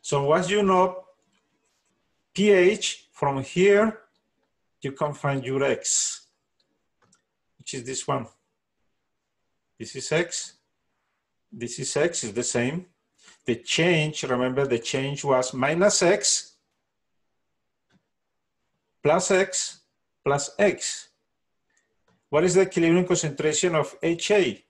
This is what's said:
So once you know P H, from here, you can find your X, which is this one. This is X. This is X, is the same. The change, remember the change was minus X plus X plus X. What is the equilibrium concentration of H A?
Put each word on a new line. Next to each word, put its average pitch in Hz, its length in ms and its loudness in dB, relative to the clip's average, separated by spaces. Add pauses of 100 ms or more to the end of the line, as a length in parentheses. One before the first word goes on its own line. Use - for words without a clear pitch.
So 143 220 -2
once 165 260 2
you 208 100 2
know 185 440 2 (1300)
P 202 160 4
H, 190 600 2
from 135 300 -2
here, 202 600 2 (800)
you 135 100 -8
can 147 220 -4
find 139 300 -4
your 135 200 -4
X, - 640 -4 (1300)
which - 160 -16
is 127 100 -10
this 127 240 -8
one. 131 200 -4 (1500)
This 113 160 -14
is 131 160 -8
X. 170 420 -4 (960)
This 117 280 -12
is 139 180 -6
X, 165 260 -2
is 107 100 -10
the 120 100 -4
same. 135 420 -2 (580)
The - 120 -2
change, 160 680 0
remember 127 440 -2
the 120 100 0
change 139 460 -6
was 127 300 0
minus 165 500 2
X - 540 0 (2500)
plus 170 300 2
X 190 480 0 (440)
plus 143 360 -2
X. - 500 0 (1200)
What 151 140 2
is 175 100 2
the 190 80 6
equilibrium 175 460 2
concentration 151 680 0
of 147 300 -2
H 170 260 -2
A? 175 400 2